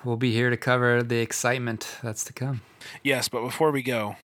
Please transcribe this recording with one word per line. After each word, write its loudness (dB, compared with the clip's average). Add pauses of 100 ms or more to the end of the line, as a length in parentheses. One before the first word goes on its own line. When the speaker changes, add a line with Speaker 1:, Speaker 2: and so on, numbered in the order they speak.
Speaker 1:
we'll -2
be 2
here 4
to 2
cover 4
the 0
excitement -2
that's -6
to -14
come. -6 (420)
Speaker 2:
Yes, 0
but -2
before 2
we 0
go -2 (160)